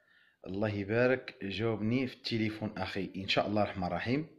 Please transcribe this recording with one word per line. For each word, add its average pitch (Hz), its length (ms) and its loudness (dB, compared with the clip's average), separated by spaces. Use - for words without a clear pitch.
الله 101 220 0
يبارك، 113 720 2
جاوبني 110 680 0
في - 80 -12
التليفون 110 600 -2
أخي، 95 380 -4
إن 95 120 -6
شاء - 200 2
الله 104 160 4
الرحمن 95 240 -2
الرحيم. 117 400 0